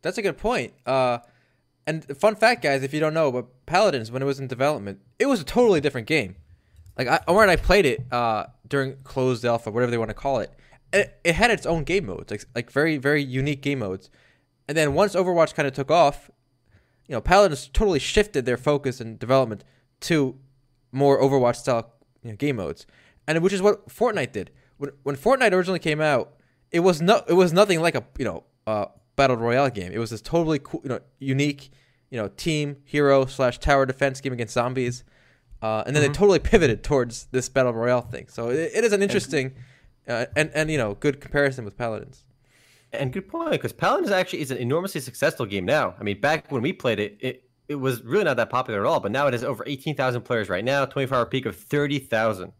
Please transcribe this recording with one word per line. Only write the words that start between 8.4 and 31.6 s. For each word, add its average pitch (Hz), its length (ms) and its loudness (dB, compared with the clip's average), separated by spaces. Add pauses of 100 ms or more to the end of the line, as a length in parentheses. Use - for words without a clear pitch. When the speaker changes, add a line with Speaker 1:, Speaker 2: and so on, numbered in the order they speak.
Speaker 1:
during 135 360 -4
closed 127 420 -2
alpha, 117 240 0
whatever 120 220 0
they 117 80 0
wanna 110 160 -4
call 135 240 -2
it. - 120 -6 (400)
It, - 320 0
it 165 120 2
had 220 160 2
its 190 160 -2
own 160 160 -2
game 170 240 -2
modes, 85 240 -10
like, 107 140 -10 (100)
like, 123 160 -8
very, 151 260 0
very 143 260 0
unique 135 380 -4
game 143 180 -2
modes. 98 300 -8 (580)
And 147 80 -4
then 151 200 2
once 196 180 2
Overwatch 175 400 2
kinda 143 160 -2
took 135 220 -4
off, 156 400 2 (760)
you 156 60 -8
know, 113 80 -4
Paladins 180 500 4
totally 190 280 4
shifted 151 480 0
their 123 100 0
focus 135 420 -2
and 98 200 -14
development 117 440 0 (360)
to 139 400 0 (520)
more 139 300 4
Overwatch 131 360 4
style, 117 360 -4 (300)
you 117 80 -12
know, 101 60 -14
game 143 180 -2
modes, 78 320 -8 (400)
and 165 160 0
which 190 80 4
is 190 100 -4
what 208 280 2
Fortnite 208 420 -2
did. 95 180 -8 (280)
When, 143 140 -10 (120)
when 139 140 -6
Fortnite 247 340 2
originally 180 280 0
came 151 200 -2
out, 147 360 0 (360)
it 170 80 2
was 170 220 4
no, 190 260 4
it 170 60 4
was 180 180 6
nothing 170 300 4
like 160 140 2
a, 123 100 -4 (120)
you 139 60 -4
know, 90 220 -6 (200)
uh, 107 200 -2 (320)
battle 131 180 4
royale 120 340 2
game. 92 220 -8
It 87 80 -6
was - 100 -4
this 113 120 -10
totally 160 360 0
cool, - 260 -8
you 139 60 -10
know, 120 100 -4 (200)
unique, 139 500 -2 (400)